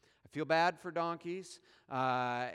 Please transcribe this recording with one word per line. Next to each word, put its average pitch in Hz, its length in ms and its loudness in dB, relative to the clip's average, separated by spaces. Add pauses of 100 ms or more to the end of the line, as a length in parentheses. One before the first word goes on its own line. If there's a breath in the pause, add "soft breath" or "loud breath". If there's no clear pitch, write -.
(360 soft breath)
feel 151 80 -2
bad 165 340 4
for 175 140 -10
donkeys, 170 680 -4 (280 loud breath)
uh, 127 640 0